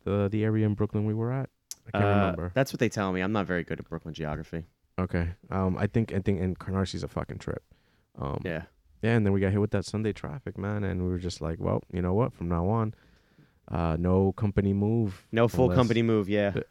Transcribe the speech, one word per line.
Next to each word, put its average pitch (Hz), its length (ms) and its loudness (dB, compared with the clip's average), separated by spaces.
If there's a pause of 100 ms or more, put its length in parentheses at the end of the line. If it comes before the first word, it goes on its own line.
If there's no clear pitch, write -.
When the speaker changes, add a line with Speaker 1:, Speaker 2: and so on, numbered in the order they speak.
Speaker 1:
uh, 101 220 0
the 104 160 0
area 110 200 2
in 107 80 4
Brooklyn 104 320 0
we 107 80 0
were 113 200 -2
at? 131 180 -6 (380)
I - 20 -18
can't 101 140 2
Speaker 2:
Uh, 101 40 4
Speaker 1:
remember. 92 460 2
Speaker 2:
that's 131 180 2
what 151 80 -8
they 117 80 4
tell 98 240 0
me. 92 80 0
I'm 95 120 0
not 101 140 0
very 87 160 0
good 82 160 -6
at - 80 -12
Brooklyn 82 280 -10
geography. 80 500 -6 (340)
Speaker 1:
Okay. 87 360 -2 (160)
Um, 92 260 0
I 101 100 0
think, 110 280 -2
I 95 60 0
think, 92 200 0
and 92 180 -2
Canarsie 95 360 -2
is 87 100 -6
a - 40 -8
fucking - 300 -6
trip. - 240 -6 (560)
Um, 69 280 -4
Speaker 2:
Yeah. 80 160 -4 (400)
Speaker 1:
yeah, 113 140 2
and 107 100 2
then 98 80 4
we 98 60 2
got 98 120 2
hit 101 80 2
with 107 120 0
that 98 120 0
Sunday 107 300 -4
traffic, - 420 -10
man, 104 280 -4
and 92 200 -2
we 90 60 0
were 90 80 -2
just 90 240 -6
like, 80 180 -4
Well, 92 220 -2 (100)
you 90 80 -2
know 90 140 0
what? 127 180 0
From 87 160 -6
now 87 200 0
on, 110 260 0 (760)
uh, 82 300 0
no 92 340 4
company 101 400 0
move 104 600 0
Speaker 2:
No 113 160 4
full 127 160 4
Speaker 1:
unless 123 120 4
Speaker 2:
company 117 260 4
move, 110 260 2
yeah. 101 260 2 (160)